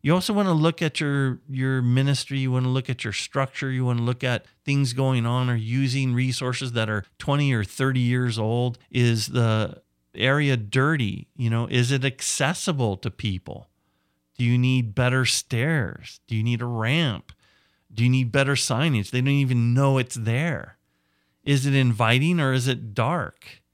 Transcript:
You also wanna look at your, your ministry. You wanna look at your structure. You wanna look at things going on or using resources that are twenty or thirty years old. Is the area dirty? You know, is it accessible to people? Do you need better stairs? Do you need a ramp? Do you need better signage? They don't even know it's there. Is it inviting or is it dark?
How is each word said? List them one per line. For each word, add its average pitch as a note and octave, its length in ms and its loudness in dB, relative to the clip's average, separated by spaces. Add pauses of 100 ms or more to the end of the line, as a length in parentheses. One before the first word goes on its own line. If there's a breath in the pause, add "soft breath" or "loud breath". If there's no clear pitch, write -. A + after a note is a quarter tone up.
You D3+ 140 2
also F3+ 180 0
wanna G3 220 2
look D#3+ 260 2
at D#3 200 -2
your, C#3 480 0
your C3 340 -2
ministry. C3+ 560 0
You C3 140 -2
wanna B2+ 160 0
look B2+ 200 -2
at B2+ 140 -6
your A2+ 100 -6
structure. - 580 -6
You B2+ 140 -2
wanna A#2+ 180 0
look B2 200 -2
at B2 240 -2 (180 soft breath)
things C#3 280 0
going B2+ 340 0
on B2 240 0
or A#2+ 60 0
using B2+ 580 0
resources B2+ 580 -2
that A2+ 160 0
are G#2+ 160 -2 (140)
twenty C#3+ 340 2
or A2 120 0
thirty C3+ 360 0
years B2 380 0
old. A#2+ 400 -2 (140 soft breath)
Is A#2 360 2
the A2+ 540 0 (320)
area C#3 420 2
dirty? B2+ 680 0 (100)
You A#2 140 -2
know, A#2 160 0
is B2 240 0
it C3+ 140 0
accessible C3+ 960 -2
to - 120 -6
people? - 580 -6 (680)
Do B2+ 60 0
you A#2+ 120 4
need B2 380 2
better B2+ 300 2
stairs? B2 1040 -4
Do A2+ 80 -2
you G#2+ 80 0
need A#2+ 180 -2
a A#2+ 40 -4
ramp? A#2+ 680 -2 (600 soft breath)
Do A2 120 0
you B2 60 6
need B2+ 200 2
better C#3 240 2
signage? B2+ 560 0
They B2 100 -2
don't C3+ 100 2
even B2+ 440 2
know C3+ 240 4
it's B2+ 160 -4
there. A#2+ 640 -4 (640)
Is C#3 240 2
it C#3 80 2
inviting B2+ 640 2
or C3+ 140 2
is B2+ 160 0
it A2+ 260 -6
dark? B2 680 -4 (120)